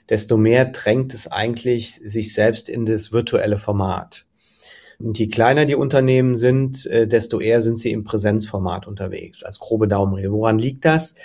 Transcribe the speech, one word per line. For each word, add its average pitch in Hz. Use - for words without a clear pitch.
desto 110
mehr 117
drängt 131
es -
eigentlich 117
sich 107
selbst 113
in 117
das 107
virtuelle 107
Format. 95
Und 113
je 107
kleiner 131
die 143
Unternehmen 131
sind, 131
äh, 113
desto 113
eher 113
sind 113
sie 113
im 107
Präsenzformat 104
unterwegs, 95
als -
grobe 107
Daumenregel. 98
Woran 110
liegt 131
das? 160